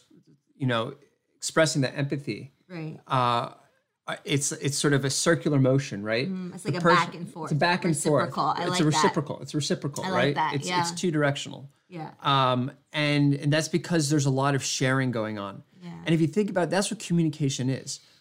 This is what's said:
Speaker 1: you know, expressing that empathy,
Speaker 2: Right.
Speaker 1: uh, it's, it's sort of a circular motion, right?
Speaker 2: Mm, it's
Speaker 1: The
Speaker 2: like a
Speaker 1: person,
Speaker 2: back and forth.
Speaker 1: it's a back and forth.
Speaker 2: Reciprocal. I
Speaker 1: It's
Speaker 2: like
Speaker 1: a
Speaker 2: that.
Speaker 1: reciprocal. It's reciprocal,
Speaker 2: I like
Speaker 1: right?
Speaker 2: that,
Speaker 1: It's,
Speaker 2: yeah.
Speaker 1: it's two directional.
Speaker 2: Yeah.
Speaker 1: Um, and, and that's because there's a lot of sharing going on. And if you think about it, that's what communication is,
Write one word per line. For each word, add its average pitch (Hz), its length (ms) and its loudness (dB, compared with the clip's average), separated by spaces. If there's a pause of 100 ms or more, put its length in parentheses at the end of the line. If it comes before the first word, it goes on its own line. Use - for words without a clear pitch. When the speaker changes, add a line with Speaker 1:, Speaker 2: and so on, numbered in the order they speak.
(560)
Speaker 1:
you 139 120 -2
know, 120 260 0 (440)
expressing 156 460 2
that - 140 -2
empathy, 139 540 -6 (160)
Speaker 2:
Right. 160 400 -12
Speaker 1:
uh, 123 440 0 (760)
it's, 143 280 0
it's 143 240 -4
sort 147 160 2
of 139 120 2
a 135 40 -2
circular 151 500 2
motion, 131 440 2
right? 120 260 -2
Speaker 2:
Mm, 185 260 -8
it's 180 80 -16
Speaker 1:
The 165 80 -4
Speaker 2:
like 180 80 -4
a 170 40 -2
Speaker 1:
person, 170 220 6
Speaker 2:
back 160 100 -12
and 170 180 -12
forth. 156 180 -8
Speaker 1:
it's 151 60 2
a - 20 0
back 175 260 2
and 160 120 2
forth. 143 300 2
Speaker 2:
Reciprocal. 143 160 -4
I 143 180 0
Speaker 1:
It's 175 100 -4
Speaker 2:
like 180 80 0
Speaker 1:
a 170 40 4
Speaker 2:
that. 151 60 4
Speaker 1:
reciprocal. 156 520 2
It's 143 140 -12
reciprocal, 147 480 -4
Speaker 2:
I 190 60 -4
like 190 80 -2
Speaker 1:
right? 139 180 2
Speaker 2:
that, 151 200 0
Speaker 1:
It's, 143 120 -4
Speaker 2:
yeah. 180 140 0
Speaker 1:
it's 170 100 -2
two 175 200 -2
directional. 143 580 -2 (200)
Speaker 2:
Yeah. 165 220 -12 (100)
Speaker 1:
Um, 131 500 2 (200)
and, 147 420 2
and 143 180 0
that's 156 180 2
because 165 400 0
there's 147 160 2
a 143 60 4
lot 135 240 2
of 135 80 -2
sharing 131 480 0
going 107 280 -4
on. 101 240 -10 (440)
And 165 80 2
if 160 60 2
you 160 60 4
think 202 220 0
about 185 140 0
it, 151 80 -2
that's 202 180 0
what 202 100 -8
communication 147 680 0
is, - 300 -6 (220)